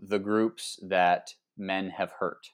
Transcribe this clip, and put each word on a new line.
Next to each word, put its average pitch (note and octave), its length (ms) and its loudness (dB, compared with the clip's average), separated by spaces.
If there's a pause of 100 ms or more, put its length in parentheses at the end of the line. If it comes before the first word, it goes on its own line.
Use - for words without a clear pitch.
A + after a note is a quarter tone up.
the G2+ 180 -2
groups G#2+ 600 -2 (100)
that F2+ 400 4 (280)
men F#2+ 340 -4
have - 280 -6
hurt. - 360 -6